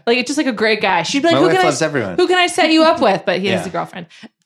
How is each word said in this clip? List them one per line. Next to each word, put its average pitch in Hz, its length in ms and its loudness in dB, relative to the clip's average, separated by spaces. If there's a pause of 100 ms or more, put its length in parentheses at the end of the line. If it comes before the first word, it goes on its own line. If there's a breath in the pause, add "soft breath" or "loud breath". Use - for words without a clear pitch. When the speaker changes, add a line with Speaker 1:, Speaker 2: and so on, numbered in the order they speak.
Speaker 1:
like, 247 200 0
just, 277 100 -6
like, 294 100 0
a 262 60 -2
great 214 300 0
guy. 185 200 0
She'd 269 200 -2
be 330 60 2
like, 339 80 4
Speaker 2:
My - 40 2
Speaker 1:
"Who 311 60 4
Speaker 2:
wife - 100 2
Speaker 1:
can 370 60 2
I 359 60 2
Speaker 2:
loves - 100 -2
Speaker 1:
s-, - 40 0
Speaker 2:
everyone. 131 340 -2
Speaker 1:
who 359 120 2
can 359 100 2
I 359 100 2
set 339 220 0
you 320 140 4
up 330 160 2
with?" 196 240 0
But 190 160 -2
he 196 80 -4
has 185 140 -2
Speaker 2:
Yeah. 185 60 -8
Speaker 1:
a 170 40 -16
girlfriend. 170 340 -8 (400 loud breath)